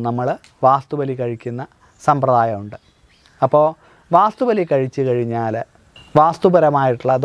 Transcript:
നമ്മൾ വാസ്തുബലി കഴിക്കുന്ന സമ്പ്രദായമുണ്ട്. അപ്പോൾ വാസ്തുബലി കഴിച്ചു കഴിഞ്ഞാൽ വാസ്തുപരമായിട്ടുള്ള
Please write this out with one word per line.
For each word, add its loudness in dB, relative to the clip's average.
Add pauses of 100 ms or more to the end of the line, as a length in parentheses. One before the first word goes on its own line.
നമ്മൾ -4 (380)
വാസ്തുബലി -2
കഴിക്കുന്ന -8 (420)
സമ്പ്രദായമുണ്ട്. 0 (680)
അപ്പോൾ 2 (500)
വാസ്തുബലി 0
കഴിച്ചു -2
കഴിഞ്ഞാൽ -4 (640)
വാസ്തുപരമായിട്ടുള്ള 2